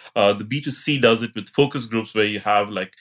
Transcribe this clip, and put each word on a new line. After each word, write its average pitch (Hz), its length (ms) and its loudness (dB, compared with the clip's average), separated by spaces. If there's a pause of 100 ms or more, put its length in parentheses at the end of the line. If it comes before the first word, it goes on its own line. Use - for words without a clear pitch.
(140)
Uh, 104 200 4
the 107 100 -6
B 127 160 -6
two 143 120 -6
C 143 280 -2
does 113 220 4
it 113 120 -6
with 104 140 -10
focus 139 380 0
groups 113 280 -6
where 107 120 2
you 104 140 -6
have, 104 280 0
like, 95 320 -8